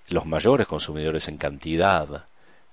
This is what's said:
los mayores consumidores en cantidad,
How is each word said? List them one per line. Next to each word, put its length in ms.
los 160
mayores 420
consumidores 600
en 100
cantidad, 880